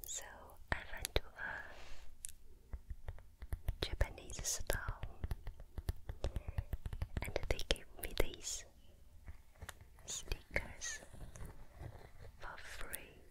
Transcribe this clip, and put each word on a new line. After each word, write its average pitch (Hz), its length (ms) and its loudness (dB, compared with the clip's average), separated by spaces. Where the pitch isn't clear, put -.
So - 180 -4
I - 60 4
went - 220 0
to - 60 12
a - 300 -2
Japanese - 580 2
store - 560 2
and - 160 4
they - 100 10
gave - 160 6
me - 100 0
these - 400 4
stickers - 920 0
for - 180 -4
free. - 720 -4